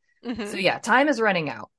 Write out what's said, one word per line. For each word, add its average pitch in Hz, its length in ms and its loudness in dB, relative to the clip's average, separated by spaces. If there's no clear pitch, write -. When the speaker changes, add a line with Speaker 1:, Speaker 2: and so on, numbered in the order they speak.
Speaker 1:
Mm-hmm. 233 280 -8
Speaker 2:
So 208 60 -8
yeah, 135 200 2
time 262 320 2
is 247 100 0
running 185 300 0
out. 113 300 -12